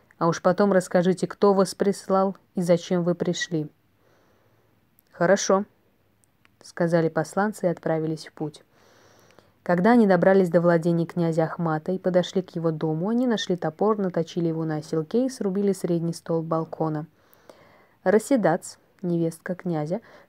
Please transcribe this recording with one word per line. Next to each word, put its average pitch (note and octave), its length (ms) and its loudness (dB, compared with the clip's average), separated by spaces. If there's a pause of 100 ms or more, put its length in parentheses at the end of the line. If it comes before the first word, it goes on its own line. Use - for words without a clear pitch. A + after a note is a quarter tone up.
(180)
а E3 80 0
уж E3 160 0
потом G3 300 4
расскажите, F3+ 540 2
кто G3+ 280 2
вас F#3+ 200 2
прислал F#3+ 640 0 (200)
и F#3 60 -2
зачем F3 420 0
вы F3 100 0
пришли". E3+ 540 -4 (1500)
"Хорошо", F#3+ 460 2 (1000)
сказали E3 460 0
посланцы F#3+ 580 -4
и - 20 2
отправились D#3+ 600 -4
в - 40 -20
путь. D3+ 300 -10 (1000)
Когда F3+ 280 2
они A#3 140 6
добрались F#3+ 420 4
до E3+ 120 4
владений E3+ 460 2
князя E3 360 -2
Ахмата D#3+ 480 -4
и F#3 80 -4
подошли F3+ 420 0
к - 140 -8
его E3 160 -2
дому, D#3+ 380 -4
они A#3+ 180 0
нашли G3+ 300 -2
топор, G3 420 -2
наточили F3 480 -2
его D#3+ 180 -2
на D#3 120 -4
оселке D#3+ 500 -2
и - 20 -2
срубили G3+ 440 -2
средний E3+ 400 -2
столб E3 340 -6
балкона. D#3+ 600 -4 (1000)
Расидац, F#3+ 720 2 (260)
невестка E3+ 540 -2
князя, E3+ 460 -4 (260)